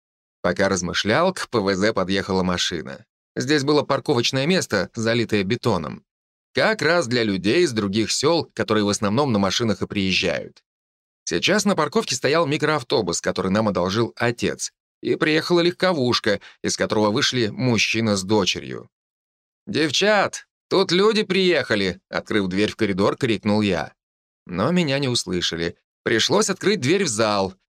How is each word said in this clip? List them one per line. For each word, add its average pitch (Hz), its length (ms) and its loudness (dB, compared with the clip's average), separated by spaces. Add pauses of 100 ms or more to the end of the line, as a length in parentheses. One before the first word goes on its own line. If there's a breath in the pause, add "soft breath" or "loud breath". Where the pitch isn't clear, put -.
(420)
Пока 92 260 2
размышлял, 98 640 0
к - 160 -8
П 120 100 0
В 98 160 2
З 98 180 0
подъехала 95 500 0
машина. 87 640 -4 (300)
Здесь 131 280 0
было 147 200 2
парковочное 131 600 0
место, 135 480 0
залитое 113 500 0
бетоном. 92 600 -2 (500)
Как 208 280 0
раз 165 260 2
для 120 160 0
людей 104 400 2
из 156 80 2
других 104 400 -2
сёл, 156 420 0
которые 107 300 0
в 101 60 2
основном 110 420 0
на 104 80 2
машинах 98 420 0
и 98 60 -6
приезжают. 92 760 -2 (600)
Сейчас 175 420 0
на 196 100 2
парковке 160 400 -2
стоял 156 300 2
микроавтобус, 139 760 0
который 92 280 -2
нам 107 200 2
одолжил 95 480 0
отец, 101 560 -2 (280)
и 127 140 -2
приехала 165 460 2
легковушка, 143 800 0 (200 loud breath)
из - 140 -2
которого 104 360 2
вышли 123 360 0
мужчина 110 720 0
с 92 60 -4
дочерью. 90 640 -2 (800)
«Девчат, 160 800 0 (220)
тут 185 220 2
люди 208 320 4
приехали!» — 143 840 0
открыв 98 380 -2
дверь 98 240 0
в - 40 -12
коридор, 101 400 0
крикнул 107 460 0
я. 90 320 -2 (520)
Но 98 260 -2
меня 156 280 2
не 143 80 -2
услышали. 87 680 -4 (260)
Пришлось 147 460 0
открыть 180 320 0
дверь 180 240 2
в - 20 -4
зал, 104 460 0 (220)